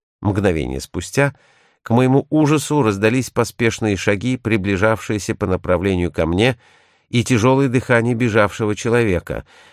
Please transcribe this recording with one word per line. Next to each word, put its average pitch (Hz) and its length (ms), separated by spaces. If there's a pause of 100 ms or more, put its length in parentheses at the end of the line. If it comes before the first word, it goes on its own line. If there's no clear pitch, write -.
(220)
Мгновение 87 600
спустя 139 520 (500)
к - 80
моему 127 380
ужасу 151 540
раздались 110 460
поспешные 113 680
шаги, 104 400
приближавшиеся 107 1000
по 98 120
направлению 90 640
ко 85 140
мне, 104 320 (520)
и 117 140
тяжелое 131 460
дыхание 120 440
бежавшего 107 600
человека. 113 720 (280)